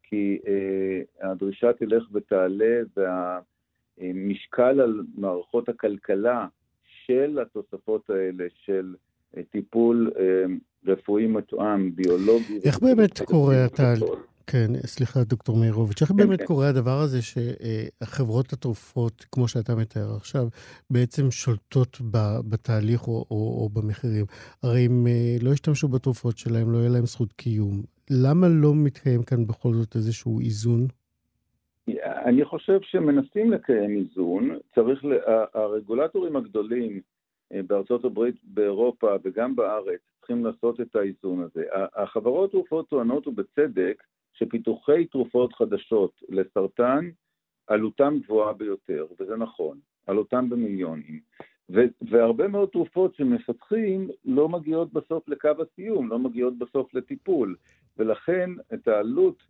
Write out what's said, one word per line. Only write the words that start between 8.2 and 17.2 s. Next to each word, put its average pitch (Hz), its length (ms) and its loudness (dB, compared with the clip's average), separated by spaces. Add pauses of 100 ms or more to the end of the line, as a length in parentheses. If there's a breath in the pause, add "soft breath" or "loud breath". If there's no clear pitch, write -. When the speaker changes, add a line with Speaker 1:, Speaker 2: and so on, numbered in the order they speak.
Speaker 1:
של, 92 300 -4 (420)
אה, 87 60 -12
טיפול, 117 760 0
אה, 92 260 2 (420)
רפואי 101 400 0
מתואם, 104 680 -2
ביולוגי 104 680 2
Speaker 2:
איך 147 120 4
Speaker 1:
וטיפול 254 180 6
Speaker 2:
באמת 214 160 6
Speaker 1:
התנהגותי - 220 -4
Speaker 2:
קורה 139 320 6
התה-, 123 320 2
Speaker 1:
גדול. 90 220 -2 (320)
Speaker 2:
כן, 117 160 2 (200)
סליחה, 127 380 0
דוקטור 110 320 -2
מאירוביץ', 113 460 2
איך 151 80 2
Speaker 1:
כן, 196 60 4
Speaker 2:
באמת 196 240 6
Speaker 1:
כן. - 60 -8
Speaker 2:
קורה 143 220 2
הדבר 127 320 2
הזה 131 220 0